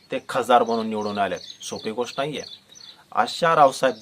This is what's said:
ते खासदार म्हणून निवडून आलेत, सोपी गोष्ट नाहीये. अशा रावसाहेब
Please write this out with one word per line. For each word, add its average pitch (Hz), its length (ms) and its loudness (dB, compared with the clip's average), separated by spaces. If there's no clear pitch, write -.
ते 131 80 -6
खासदार 120 340 4
म्हणून 113 260 -2
निवडून 104 300 -4
आलेत, 92 200 -2
सोपी 107 280 -8
गोष्ट 117 280 -6
नाहीये. 143 240 -6
अशा - 420 0
रावसाहेब 135 460 4